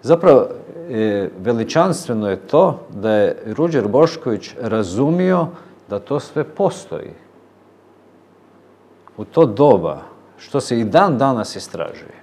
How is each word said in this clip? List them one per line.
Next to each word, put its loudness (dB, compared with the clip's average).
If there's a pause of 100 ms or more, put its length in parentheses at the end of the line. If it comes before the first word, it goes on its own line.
Zapravo, 6 (420)
e, -2 (100)
veličanstveno -2
je 0
to 2 (100)
da -4
je 2
Ruđer -2
Bošković 0
razumio 0 (420)
da -6
to -6
sve -6
postoji. -6 (2000)
U -10
to 4
doba, 2 (360)
što -6
se -2
i -2
dan 2
danas -2
istražuje. -12